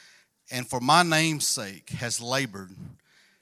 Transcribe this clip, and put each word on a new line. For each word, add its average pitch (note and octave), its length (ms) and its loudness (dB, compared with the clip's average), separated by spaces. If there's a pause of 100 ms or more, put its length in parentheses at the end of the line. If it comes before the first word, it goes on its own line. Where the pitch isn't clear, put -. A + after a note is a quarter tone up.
(500)
and B2+ 160 -4
for B2+ 140 -4
my D3+ 220 8
name's D#3+ 440 2
sake G2 440 -6
has - 280 -6
labored, A#2 560 -4 (680)